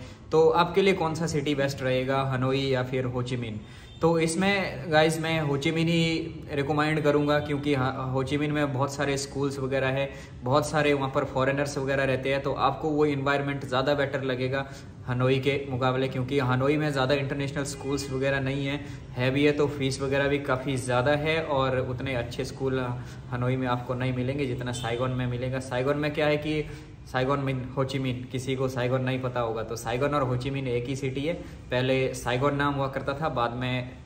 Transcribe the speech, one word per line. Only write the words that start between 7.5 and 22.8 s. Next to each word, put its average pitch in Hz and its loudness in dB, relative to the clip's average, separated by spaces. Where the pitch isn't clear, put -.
ह-, 131 2
हो 135 2
Chi 139 0
Minh 147 0
में 147 0
बहुत 135 0
सारे 139 -2
schools 135 -4
वगैरह 131 0
है, 139 0
बहुत 147 2
सारे 147 4
वहाँ 135 0
पर - 2
foreigners 139 0
वगैरह 135 0
रहते 131 0
हैं, 135 0
तो 135 -2
आपको 139 0
वो 151 4
environment 139 0
ज़्यादा 131 2
better 135 0
लगेगा 131 0
हनोई 127 2
के 139 2
मुकाबले, 131 2
क्योंकि 131 -2
हनोई 131 4
में 151 0
ज़्यादा 135 2
international 139 -2
schools 135 -4
वगैरह 135 0
नहीं 139 -2
है, 139 -2
है 127 0
भी 143 4
है 147 8
तो 147 2
fees 135 -2
वगैरह 139 2
भी 143 2
काफ़ी 135 0
ज़्यादा 123 2
है 156 0
और 131 0
उतने 127 -4
अच्छे 120 -4
school 131 -2